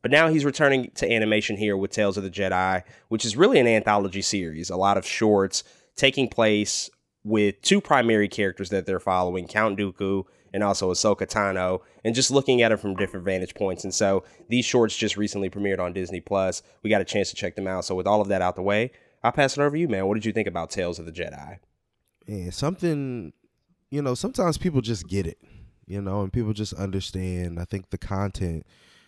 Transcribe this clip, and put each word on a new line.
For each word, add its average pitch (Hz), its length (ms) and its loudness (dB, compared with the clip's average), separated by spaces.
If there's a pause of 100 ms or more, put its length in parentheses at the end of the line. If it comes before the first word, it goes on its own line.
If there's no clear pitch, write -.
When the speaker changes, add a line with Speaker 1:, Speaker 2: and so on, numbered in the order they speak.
Speaker 1:
But 123 100 0
now 160 160 6
he's 151 160 2
returning 139 500 2
to - 180 0
animation 107 440 2
here 101 200 0
with 98 140 -2
Tales 101 260 0
of 101 60 -4
the 95 80 -6
Jedi, 92 540 0 (240)
which 113 160 -2
is 110 120 -4
really 196 220 6
an 123 80 6
anthology 104 560 2
series, 87 480 -4
a 87 60 -4
lot 98 200 4
of 92 80 -2
shorts 101 600 2 (320)
taking 135 320 2
place 107 600 2 (360)
with 104 380 2
two 202 180 4
primary 117 480 4
characters 95 420 -4
that 92 160 -2
they're 95 140 -2
following, 90 480 0
Count 107 280 0
Dooku 98 460 -2 (320)
and 101 80 0
also 98 300 0
Ahsoka 98 340 0
Tano, 95 540 -2 (240)
and 113 100 0
just 135 160 0
looking 135 320 4
at 113 100 6
it 104 60 2
from 98 160 -4
different 92 320 -4
vantage 92 280 -2
points. 92 300 -4
And 92 80 -6
so 98 300 2 (260)
these 120 160 2
shorts 117 320 2
just 107 200 -2
recently 101 340 -2
premiered 98 300 -2
on 90 120 -2
Disney 90 280 -6
Plus. 95 420 -2 (200)
We 104 60 -2
got 104 120 4
a - 40 -2
chance - 260 -2
to - 60 -14
check 92 200 -8
them 98 100 -6
out. 92 180 -4
So 95 100 -4
with 92 120 -2
all 107 140 4
of 98 80 0
that 95 140 2
out 90 140 0
the 92 60 -6
way, 104 300 0 (320)
I'll 120 80 4
pass 143 260 0
it - 20 -2
over 143 140 2
to 160 60 -2
you, 170 80 0
man. 95 180 0
What 101 80 2
did 110 100 -4
you 107 80 0
think 104 140 0
about 85 240 -6
Tales 87 280 -4
of 82 60 -14
the 85 80 -12
Jedi? 80 460 -12 (720)
Speaker 2:
Man, 90 240 -8
something, 139 800 -4 (580)
you 143 100 -4
know, 131 140 0
sometimes 185 420 0
people 151 240 0
just 107 280 -6
get 95 180 -2
it, 80 120 -10 (460)
you 98 160 -8
know, 101 220 -2
and 95 100 -4
people 110 220 -2
just 104 200 -6
understand, 92 840 -6
I 87 60 -6
think, 95 260 -8
the 95 80 -6
content 95 680 -4 (440)